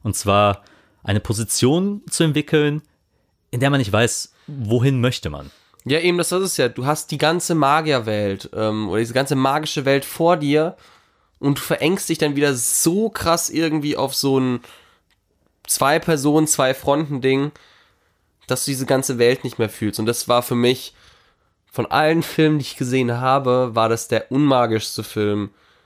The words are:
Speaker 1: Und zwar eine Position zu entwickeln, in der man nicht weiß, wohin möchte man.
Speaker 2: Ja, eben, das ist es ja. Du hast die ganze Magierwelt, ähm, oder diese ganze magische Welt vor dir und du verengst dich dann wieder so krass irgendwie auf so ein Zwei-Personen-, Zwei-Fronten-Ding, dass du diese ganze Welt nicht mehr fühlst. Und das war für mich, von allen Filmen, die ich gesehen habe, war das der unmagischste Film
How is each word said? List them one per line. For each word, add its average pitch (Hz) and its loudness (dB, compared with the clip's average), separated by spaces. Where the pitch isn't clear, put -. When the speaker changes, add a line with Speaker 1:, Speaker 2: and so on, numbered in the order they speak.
Speaker 1:
Und 104 -4
zwar 101 2
eine 101 -2
Position 151 0
zu - -2
entwickeln, 151 0
in 123 -4
der 139 2
man 143 2
nicht 98 -2
weiß, - 0
wohin 127 0
möchte - -2
man. 69 -12
Speaker 2:
Ja, 143 0
eben, 175 2
das 170 -2
ist 185 0
es 180 -4
ja. 127 2
Du 120 -6
hast 151 -2
die 151 -4
ganze 165 0
Magierwelt, 123 0
ähm, 107 -2
oder 101 0
diese 117 -4
ganze 139 0
magische 139 -2
Welt 135 2
vor 170 0
dir 151 0
und 143 0
du - -8
verengst 165 0
dich 160 -2
dann 147 0
wieder 143 2
so 180 0
krass 170 -2
irgendwie 151 -2
auf 135 -2
so 135 2
ein 127 0
Zwei-Personen-, 151 2
Zwei-Fronten-Ding, 139 0
dass 127 -4
du 139 -4
diese 131 -6
ganze 131 0
Welt 120 2
nicht 120 -8
mehr 110 -2
fühlst. - -4
Und 107 -2
das 117 -2
war 120 4
für 123 -4
mich, 123 0
von 120 -4
allen 156 2
Filmen, 156 2
die 131 -4
ich - -12
gesehen 123 0
habe, 127 2
war 113 2
das 113 -2
der - -2
unmagischste 123 2
Film 104 -2